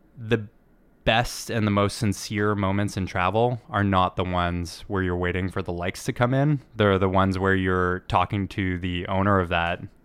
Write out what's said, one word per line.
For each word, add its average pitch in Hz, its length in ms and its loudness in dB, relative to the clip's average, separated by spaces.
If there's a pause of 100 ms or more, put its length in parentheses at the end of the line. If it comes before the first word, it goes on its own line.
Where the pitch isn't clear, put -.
(160)
the 110 300 -2 (580)
best 117 460 0
and 107 160 0
the 104 60 2
most 101 260 2
sincere 104 560 0
moments 101 420 -2
in 95 100 -4
travel 110 540 0 (100)
are 101 140 2
not 92 320 2
the 95 80 -2
ones 87 640 -4
where 98 140 0
you're 90 140 0
waiting 90 340 -2
for 98 100 -6
the 90 120 -6
likes 87 320 -6
to - 80 -4
come 123 200 0
in. 139 280 2 (160)
They're 101 220 6
the 95 100 4
ones 95 300 2
where 95 160 2
you're 92 540 0
talking 95 400 0
to 92 300 -2
the 90 300 -4
owner 98 320 2
of 87 100 0
that, 85 320 -2 (220)